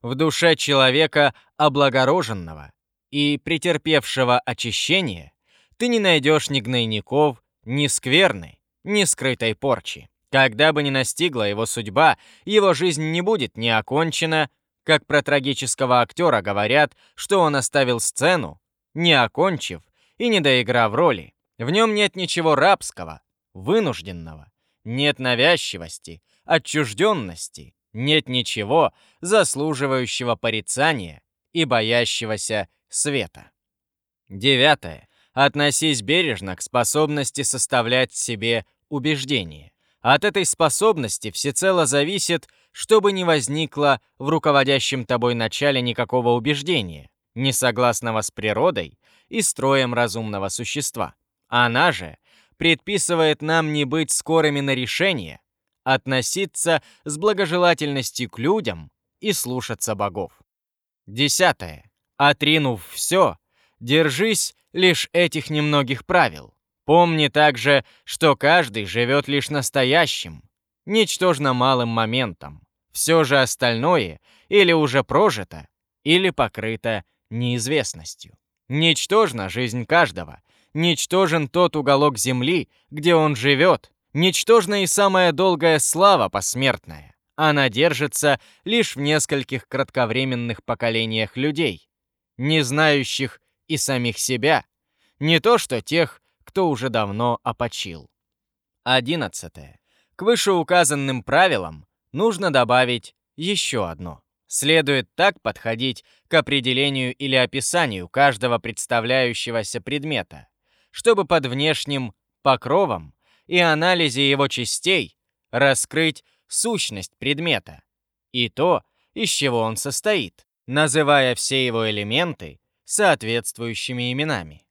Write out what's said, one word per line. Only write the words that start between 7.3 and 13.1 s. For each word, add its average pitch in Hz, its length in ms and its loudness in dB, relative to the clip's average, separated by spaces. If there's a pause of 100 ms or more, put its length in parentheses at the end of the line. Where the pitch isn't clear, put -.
ни 139 240 -2
скверны, 127 720 0 (240)
ни 202 220 0
скрытой 117 500 -2
порчи. - 540 -4 (200)
Когда 135 440 4
бы 147 100 0
ни 143 60 -2
настигла 135 580 -2
его 104 180 -2
судьба, 113 520 0 (260)
его 202 300 4
жизнь 156 380 -2